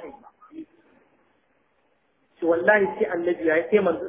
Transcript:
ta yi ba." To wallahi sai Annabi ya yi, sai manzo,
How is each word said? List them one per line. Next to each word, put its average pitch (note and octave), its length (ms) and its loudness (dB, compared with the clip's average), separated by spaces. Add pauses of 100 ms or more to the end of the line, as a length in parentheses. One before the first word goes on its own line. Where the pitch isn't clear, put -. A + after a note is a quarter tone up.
ta E3 60 -16
yi C3+ 120 -18
ba." - 100 -20 (2250)
To F3 40 -2
wallahi F#3 480 2
sai G#3+ 160 0
Annabi E3+ 360 -2
ya D#3+ 100 2
yi, E3 140 0
sai G#3 120 4
manzo, E3+ 260 -2